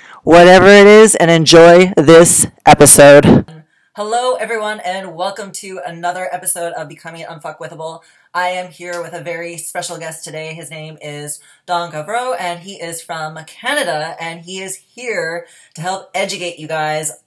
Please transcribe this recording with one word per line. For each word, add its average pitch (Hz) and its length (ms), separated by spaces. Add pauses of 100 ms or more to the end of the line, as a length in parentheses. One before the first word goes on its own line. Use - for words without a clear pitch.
(240)
whatever 180 420
it 202 220
is, 214 260
and 170 160
enjoy 170 680
this 165 520 (180)
episode. 143 800 (480)
Hello, 240 400
everyone, 214 460
and 185 340
welcome 196 380
to 190 340
another 175 440
episode 175 440
of 156 120
Becoming 165 380
Unfuckwithable. 160 760 (340)
I 180 140
am 180 220
here 175 300
with 165 140
a 165 80
very 170 340
special 170 400
guest 160 260
today. 156 300
His 160 160
name 156 320
is 147 400 (240)
Don 170 260
Gavreau, 226 480
and 175 220
he 196 140
is 165 260
from 160 460
Canada, 175 720
and 165 220
he 185 180
is 190 160
here 175 720 (260)
to - 80
help 185 320
educate 180 460
you 151 100
guys 156 420 (160)